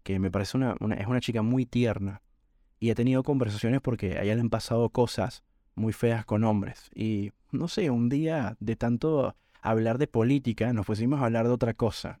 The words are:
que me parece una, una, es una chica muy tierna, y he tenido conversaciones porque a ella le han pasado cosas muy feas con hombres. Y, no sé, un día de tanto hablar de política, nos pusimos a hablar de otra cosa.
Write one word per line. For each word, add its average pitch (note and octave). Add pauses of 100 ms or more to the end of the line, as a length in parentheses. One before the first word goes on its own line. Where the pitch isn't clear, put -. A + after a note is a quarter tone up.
que F#2+
me F#2+
parece G2
una, C3
una, G#2+
es F#2+
una B2
chica A2+
muy B2
tierna, G2+ (580)
y A2+
he G#2+
tenido C3
conversaciones A#2+
porque G#2
a -
ella G#2+
le A#2
han A#2
pasado A#2
cosas - (320)
muy A2
feas A#2
con A2
hombres. -
Y, G#2 (200)
no D3+
sé, E3
un A#2+
día C#3+
de A2
tanto B2 (260)
hablar A2+
de C#3+
política, A#2+
nos G#2+
pusimos A#2+
a B2
hablar A2+
de B2
otra A2+
cosa. -